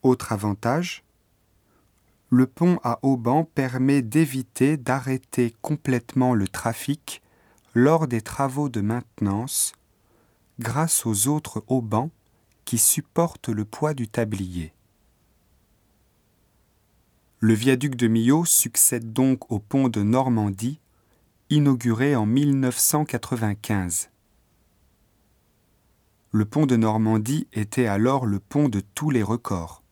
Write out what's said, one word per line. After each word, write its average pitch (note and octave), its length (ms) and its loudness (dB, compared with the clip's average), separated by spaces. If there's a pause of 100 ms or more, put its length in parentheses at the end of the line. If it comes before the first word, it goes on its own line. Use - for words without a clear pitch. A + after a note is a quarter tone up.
Autre B2+ 280 2
avantage, A#2 720 -2 (1300)
le B2+ 160 6
pont F3 380 0
à A#2 180 -2
haubans C3+ 420 2
permet C3 600 0
d'éviter C3+ 760 0
d'arrêter B2+ 840 -2
complètement B2+ 760 0
le G2 120 0
trafic - 760 -6 (500)
lors D3 340 4
des A#2+ 140 -2
travaux C#3 480 -4
de A2+ 120 -4
maintenance G#2 920 -4 (840)
grâce C3 480 -2
aux G#2+ 200 0
autres D3+ 400 -4
haubans A#2+ 440 -2 (540)
qui A#2+ 120 -4
supportent - 720 -2
le G#2+ 160 -2
poids D3+ 300 -4
du A#2+ 120 -6
tablier. F#2+ 680 -4 (2750)
Le A2 140 4
viaduc C3 420 0
de A#2+ 120 0
Millau A#2+ 380 2
succède - 680 0
donc C3 400 0
au A#2+ 80 -2
pont C3+ 280 0
de A2+ 160 0
Normandie, A#2 760 0 (680)
inauguré C3+ 680 4
en A2 100 2
mille C3+ 340 2
neuf B2+ 180 0
cent D3+ 280 0
quatre-vingt-quinze. G#2 1040 -4 (2250)
Le G#2+ 140 2
pont D3 200 0
de B2+ 100 4
Normandie A2 760 0
était A2 340 -2
alors B2 380 2
le G2+ 140 -2
pont C#3+ 300 0
de G2+ 120 -2
tous - 280 -6
les B2 140 2
records. G2 680 -6